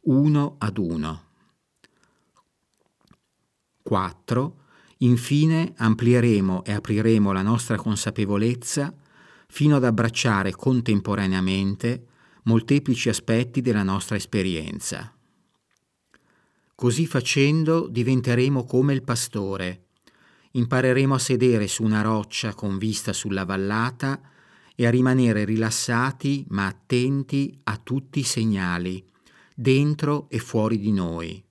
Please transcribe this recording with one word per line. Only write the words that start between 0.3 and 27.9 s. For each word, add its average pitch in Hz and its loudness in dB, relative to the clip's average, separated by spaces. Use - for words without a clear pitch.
ad 104 -4
uno. 80 -4
Quattro, 110 -4
infine 147 2
amplieremo 113 2
e 104 -4
apriremo 104 2
la 95 0
nostra 117 0
consapevolezza 110 -2
fino 147 4
ad 127 2
abbracciare 113 0
contemporaneamente 98 0
molteplici 120 2
aspetti 120 -2
della 110 0
nostra 95 -2
esperienza. 87 -4
Così 127 0
facendo 151 0
diventeremo 123 0
come 135 2
il 131 -2
pastore. 98 -6
Impareremo 127 2
a 127 2
sedere 120 2
su - -4
una 107 2
roccia 107 -2
con 98 -4
vista 107 -4
sulla 98 -4
vallata 110 -2
e 120 2
a - 4
rimanere 127 4
rilassati 120 -2
ma 98 -2
attenti 135 -2
a 110 -4
tutti - -6